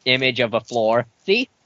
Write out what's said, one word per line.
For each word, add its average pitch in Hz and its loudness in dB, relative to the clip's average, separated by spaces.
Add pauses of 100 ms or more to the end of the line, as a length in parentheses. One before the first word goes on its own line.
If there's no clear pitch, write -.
image 127 0
of 113 -2
a 113 0
floor. 113 0 (200)
See? 233 0 (180)